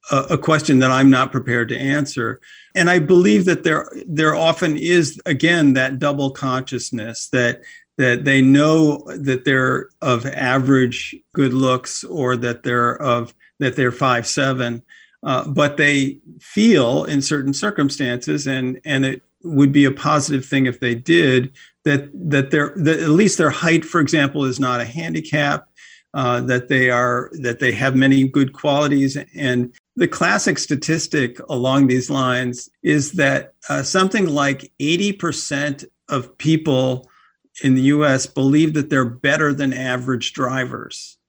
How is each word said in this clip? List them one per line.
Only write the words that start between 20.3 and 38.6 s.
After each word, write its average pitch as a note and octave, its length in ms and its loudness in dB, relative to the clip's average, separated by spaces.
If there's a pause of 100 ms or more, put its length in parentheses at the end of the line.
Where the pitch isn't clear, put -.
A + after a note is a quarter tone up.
thing C3+ 180 0
if B2 160 -4
they A#2+ 140 -2
did, C3+ 580 2 (320)
that, C#3+ 300 0
that C#3+ 360 -2
their, D#3 260 0
that D#3+ 240 0
at D#3+ 100 -2
least F#3+ 260 4
their D#3 140 2
height, E3 340 0
for - 160 -2
example, C#3+ 460 0
is B2+ 120 -4
not B2 220 -2
a A#2 60 -6
handicap, D3+ 840 -4 (460)
uh, B2 260 -2
that B2 280 -2
they B2+ 200 2
are, B2 460 0
that B2 240 -6
they B2+ 140 0
have C3 220 -2
many C3+ 320 4
good C3+ 280 -2
qualities. C#3+ 640 0 (180)
And B2 380 -4 (220)
the F3+ 120 0
classic - 500 -2
statistic D3+ 800 -4 (120)
along C3 380 2
these B2+ 200 0
lines B2+ 640 -4 (120)
is D3+ 300 0
that, C#3 400 0 (160)
uh, C#3+ 140 -2
something F#3+ 440 0
like C#3 540 -2
eighty F3 320 0
percent D3 720 -6 (240)
of B2+ 300 -6
people C3+ 680 0 (560)
in C3+ 120 4
the C3 80 2
U D3 240 4
S C3+ 200 0
believe D3 460 2